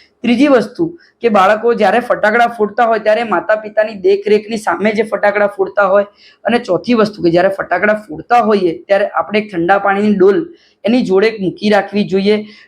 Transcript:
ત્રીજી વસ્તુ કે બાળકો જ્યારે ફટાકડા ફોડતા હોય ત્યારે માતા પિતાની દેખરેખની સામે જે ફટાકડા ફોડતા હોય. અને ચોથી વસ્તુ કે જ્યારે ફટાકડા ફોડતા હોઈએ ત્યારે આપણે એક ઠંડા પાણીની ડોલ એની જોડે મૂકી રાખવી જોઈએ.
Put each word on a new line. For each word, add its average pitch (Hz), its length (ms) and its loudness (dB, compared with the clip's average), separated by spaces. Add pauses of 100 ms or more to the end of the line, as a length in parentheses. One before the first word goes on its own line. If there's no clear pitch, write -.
(220)
ત્રીજી 240 260 2
વસ્તુ 202 500 0 (220)
કે 233 80 0
બાળકો 214 460 2
જ્યારે 208 260 2
ફટાકડા 220 460 0
ફોડતા 214 380 -2
હોય 226 140 2
ત્યારે 214 260 0
માતા 202 300 -2
પિતાની 214 400 -4
દેખરેખની 208 600 0
સામે 196 360 -2
જે 214 100 -2
ફટાકડા 208 440 0
ફોડતા 196 360 -2
હોય. 202 220 2 (400)
અને 208 140 0
ચોથી 196 360 -2
વસ્તુ 214 280 0
કે 170 80 2
જ્યારે 180 180 2
ફટાકડા 190 460 -2
ફોડતા 214 440 -2
હોઈએ 202 400 0
ત્યારે 196 280 0
આપણે 202 320 -4
એક 208 140 -6
ઠંડા 180 260 0
પાણીની 202 360 0
ડોલ 185 400 2 (300)
એની 233 180 0
જોડે 196 380 0
મૂકી 196 300 -2
રાખવી 202 340 0
જોઈએ. 196 420 0 (220)